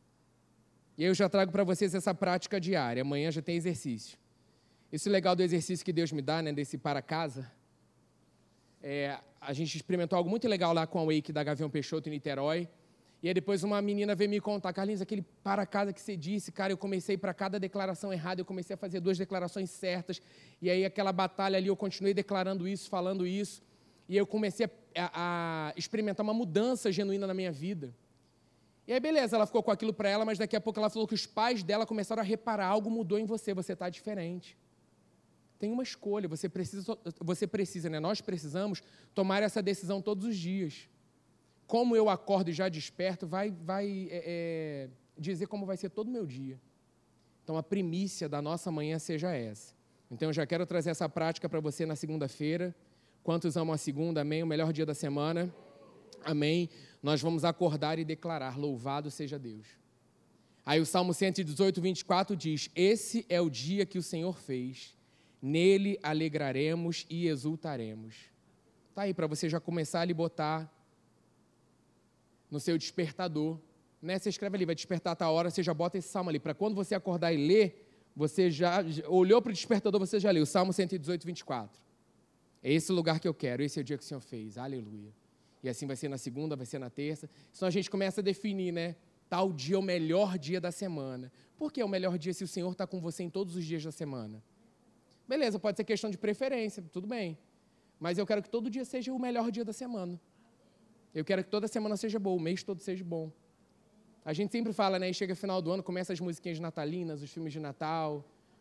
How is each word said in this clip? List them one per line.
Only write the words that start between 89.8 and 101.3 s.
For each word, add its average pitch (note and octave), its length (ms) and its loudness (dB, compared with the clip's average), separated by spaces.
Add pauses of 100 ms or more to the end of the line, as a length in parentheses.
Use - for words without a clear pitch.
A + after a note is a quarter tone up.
melhor F#3 560 4
dia E3+ 240 -2
da F3 100 -2
semana. C3+ 580 -6 (280)
Por D4+ 140 -4
que C4+ 100 -4
é A3 40 2
o G3+ 40 0
melhor F#3 280 0
dia E3+ 160 -2
se F#3+ 120 -4
o - 20 -8
Senhor F3+ 280 -4
tá F#3 120 -4
com F#3 140 -6
você E3+ 220 -4
em F3 60 -6
todos F3+ 280 -4
os E3+ 80 -2
dias D#3 180 -4
da D#3+ 80 -8
semana? A#2+ 500 -8 (840)
Beleza, B3 320 2
pode G3+ 160 2
ser A3 80 -2
questão G#3+ 260 0
de F#3 80 -4
preferência, A3 640 -2 (120)
tudo F#3 140 -6
bem. G3+ 300 -4 (640)
Mas E3+ 180 0
eu G3+ 80 0
quero G#3 160 2
que - 80 -14
todo A#3 200 -2
dia A#3+ 160 -4
seja B3+ 260 -4
o C4 80 -2
melhor A#3+ 320 0
dia A3+ 140 -4
da G#3+ 80 -6
semana. G3+ 440 -6 (960)
Eu D#3 120 -2
quero F#3+ 180 0